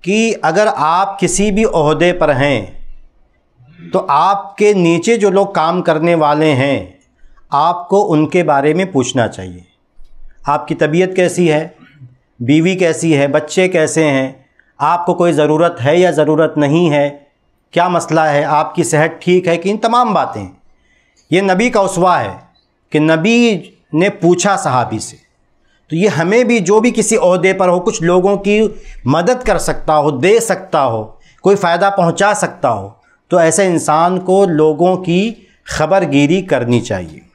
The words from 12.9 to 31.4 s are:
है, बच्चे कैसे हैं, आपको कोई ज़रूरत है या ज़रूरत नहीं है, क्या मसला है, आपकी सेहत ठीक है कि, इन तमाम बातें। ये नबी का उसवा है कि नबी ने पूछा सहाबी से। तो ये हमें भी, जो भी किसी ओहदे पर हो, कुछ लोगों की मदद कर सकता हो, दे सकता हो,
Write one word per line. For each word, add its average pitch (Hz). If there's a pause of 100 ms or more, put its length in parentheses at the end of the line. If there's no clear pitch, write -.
है, 139
बच्चे 156
कैसे 160
हैं, 135 (340)
आपको 170
कोई 170
ज़रूरत 156
है 143
या 180
ज़रूरत 156
नहीं 151
है, 143 (680)
क्या 175
मसला 165
है, 147
आपकी 156
सेहत 160
ठीक 180
है 170
कि, 175
इन 208
तमाम 233
बातें। 107 (840)
ये 180
नबी 196
का 202
उसवा 180
है 101 (520)
कि 151
नबी 185 (140)
ने 175
पूछा 180
सहाबी 123
से। - (720)
तो 156
ये 190
हमें 180
भी, 233
जो 202
भी 240
किसी 226
ओहदे 185
पर 185
हो, 180
कुछ 196
लोगों 185
की 208 (480)
मदद 180
कर 190
सकता -
हो, 151
दे 180
सकता -
हो, 113 (400)